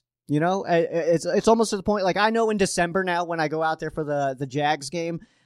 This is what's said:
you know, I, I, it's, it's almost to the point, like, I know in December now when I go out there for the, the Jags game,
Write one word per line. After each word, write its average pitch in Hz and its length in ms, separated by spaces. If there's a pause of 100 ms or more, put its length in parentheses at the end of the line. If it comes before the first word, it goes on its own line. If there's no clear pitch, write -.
(300)
you 147 100
know, 180 260
I, 175 100
I, 165 40
it's, 165 460
it's 202 240
almost 226 220
to 214 60
the 185 60
point, 208 220
like, 175 100
I 208 140
know 226 200
in 214 60
December 185 480
now 175 220
when 165 160
I 151 80
go 156 120
out 160 200
there 156 100
for 156 140
the, 143 340
the 139 80
Jags 143 420
game, 170 300 (260)